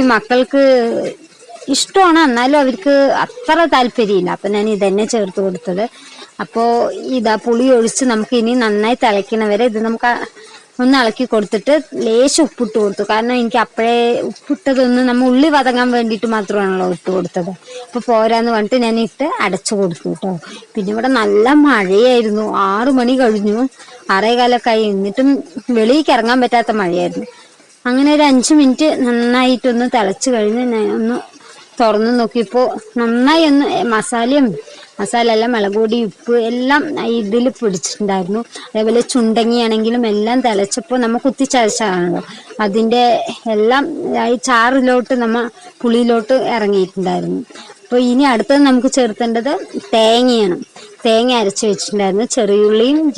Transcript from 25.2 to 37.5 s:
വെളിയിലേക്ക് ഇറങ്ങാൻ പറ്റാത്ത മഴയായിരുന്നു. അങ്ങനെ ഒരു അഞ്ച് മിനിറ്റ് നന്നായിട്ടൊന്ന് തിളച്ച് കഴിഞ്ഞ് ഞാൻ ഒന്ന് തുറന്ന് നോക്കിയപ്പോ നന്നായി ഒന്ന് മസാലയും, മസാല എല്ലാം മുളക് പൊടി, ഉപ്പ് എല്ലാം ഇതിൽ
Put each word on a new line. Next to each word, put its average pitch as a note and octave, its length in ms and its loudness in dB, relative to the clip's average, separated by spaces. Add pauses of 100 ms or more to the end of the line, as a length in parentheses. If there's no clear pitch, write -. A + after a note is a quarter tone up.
വെളിയിലേക്ക് C#4 400 2
ഇറങ്ങാൻ A#3 280 0
പറ്റാത്ത A#3 260 0 (100)
മഴയായിരുന്നു. F3 460 -4 (600)
അങ്ങനെ C#4 260 2
ഒരു D4+ 160 4
അഞ്ച് C4 280 2
മിനിറ്റ് C#4+ 300 2 (180)
നന്നായിട്ടൊന്ന് A#3+ 800 0 (100)
തിളച്ച് G3 380 -2
കഴിഞ്ഞ് A3 300 0 (100)
ഞാൻ G#3+ 120 -2 (120)
ഒന്ന് A#3 180 -2 (600)
തുറന്ന് A3 400 2
നോക്കിയപ്പോ A#3 420 -2 (380)
നന്നായി B3 500 2
ഒന്ന് C#4 160 2 (300)
മസാലയും, B3 500 0 (540)
മസാല A#3 360 -2
എല്ലാം A#3 200 0
മുളക് G3+ 240 -2
പൊടി, A3+ 180 0 (100)
ഉപ്പ് A#3 280 -4 (160)
എല്ലാം C4 320 0 (340)
ഇതിൽ A3+ 280 -2 (120)